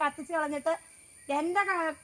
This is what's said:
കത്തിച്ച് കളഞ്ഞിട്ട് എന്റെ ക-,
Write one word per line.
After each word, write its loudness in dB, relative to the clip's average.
കത്തിച്ച് -6
കളഞ്ഞിട്ട് 0
എന്റെ 2
ക-, 0